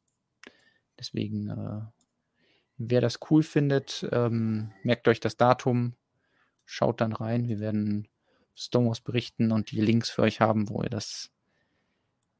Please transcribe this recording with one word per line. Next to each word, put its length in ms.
deswegen, 500
äh, 320
wer 240
das 180
cool 140
findet, 680
ähm, 600
merkt 240
euch 120
das 180
Datum, 580
schaut 360
dann 120
rein. 360
Wir 100
werden 480
Stonewalls 460
berichten 500
und 200
die 100
Links 280
für 140
euch 180
haben, 280
wo 140
ihr 60
das 420